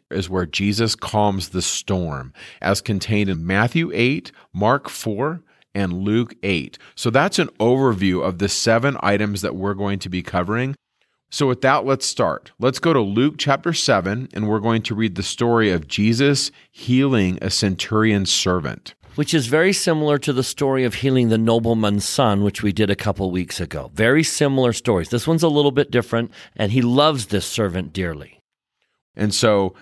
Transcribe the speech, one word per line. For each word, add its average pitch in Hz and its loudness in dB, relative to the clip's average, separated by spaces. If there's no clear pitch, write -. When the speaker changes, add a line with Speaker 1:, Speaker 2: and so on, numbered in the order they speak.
Speaker 1:
is 87 -4
where 92 0
Jesus 104 0
calms 104 -2
the 92 -4
storm, 78 -4
as 98 0
contained 104 -2
in 82 -4
Matthew 117 0
eight, 123 -2
Mark 120 0
four, 139 -6
and 98 -2
Luke 104 0
eight. 92 -4
So - -2
that's 147 2
an 165 0
overview 110 2
of 92 -4
the 101 0
seven 117 0
items 101 0
that 95 -4
we're 98 -4
going 98 -2
to 92 -12
be 90 -4
covering. 110 -4
So - 0
with 127 0
that, 135 2
let's 135 0
start. - -2
Let's 127 0
go 165 2
to 135 2
Luke 113 0
chapter 143 -2
seven, 110 0
and 107 -4
we're 107 0
going 113 0
to - -6
read 104 -2
the 95 -2
story 117 2
of 85 -2
Jesus 120 2
healing 123 2
a 95 -4
centurion's 104 0
servant. 87 -4
Speaker 2:
Which 151 0
is 135 2
very 160 4
similar 151 0
to 139 -2
the 127 0
story 135 0
of 120 -2
healing 131 2
the 110 4
nobleman's 113 2
son, 104 2
which 101 -2
we 104 2
did 98 2
a 101 0
couple 98 -2
weeks 90 -4
ago. 73 -8
Very 117 4
similar 135 2
stories. 98 0
This 120 -4
one's 165 2
a 170 4
little 147 2
bit - 0
different, 117 -2
and 104 -2
he 123 2
loves 131 2
this 95 -2
servant 92 -4
dearly. 82 -8
Speaker 1:
And 104 0
so 98 2